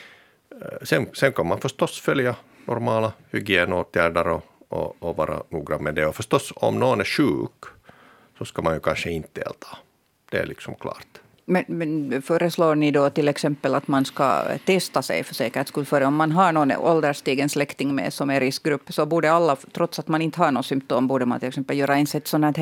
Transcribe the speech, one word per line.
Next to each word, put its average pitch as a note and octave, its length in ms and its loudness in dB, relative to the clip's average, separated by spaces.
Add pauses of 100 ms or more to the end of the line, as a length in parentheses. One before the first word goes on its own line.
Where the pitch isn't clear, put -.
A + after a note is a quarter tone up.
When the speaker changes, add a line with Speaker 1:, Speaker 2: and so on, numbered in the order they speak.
(600)
Speaker 1:
eh, - 220 -12
sen, D3 300 0
sen C3+ 200 2
kan E2+ 140 0
man G2 140 0
förstås - 400 -4
följa C3 340 0 (300)
normala A#2 480 0 (180)
hygienåtgärder F2 960 2
och, E2 180 0 (220)
och, E2 320 -4
och E2+ 180 -6
vara D#2 320 -2
noggrann D2+ 340 -6
med D2+ 120 -2
det. D#2 100 2
Och D#2 100 -2
förstås, - 400 -2
om A2 240 0
någon A#2+ 200 2
är - 60 0
sjuk D#2 580 0 (760)
så - 80 -8
ska - 160 -8
man E2 120 2
ju D2+ 60 -4
kanske D#2+ 320 -2
inte D#2+ 180 -6 (120)
delta. - 260 -10 (640)
Det - 60 -2
är E2+ 80 -2
liksom - 300 -12
klart. - 320 -12 (380)
Speaker 2:
Men, F3+ 220 2
men D3+ 540 -4
föreslår E3+ 540 2
ni D3+ 160 4
då C#3+ 180 4
till D3 180 0
exempel C#3+ 480 0
att C#3 120 -2
man C3+ 180 2
ska A#2+ 380 2 (220)
testa - 360 2
sig - 220 -2
för - 120 -12
säkerhets C3 360 -2
skull D3 140 -4
före? C#3 200 2
Om C#3 100 2
man D#3 160 2
har F3+ 200 4
någon D3+ 200 2
ålderstigen D3 800 2
släkting C#3+ 460 -2
med - 180 -4
som C#3 160 -4
är C3+ 100 2
riskgrupp, C#3 540 -2
så D#3 120 2
borde D#3 260 2
alla, E3 240 4
trots - 440 -4
att - 80 -6
man D#3+ 140 2
inte D#3+ 180 -2
har D#3+ 120 4
någon B2+ 120 0
symptom, C3 440 0
borde B2+ 180 2
man B2 140 0
till B2+ 100 -4
exempel C#3 280 -4
göra C#3 180 2
ens D3 200 2
ett D3 120 -4
sånt D3+ 180 2
här D3 160 2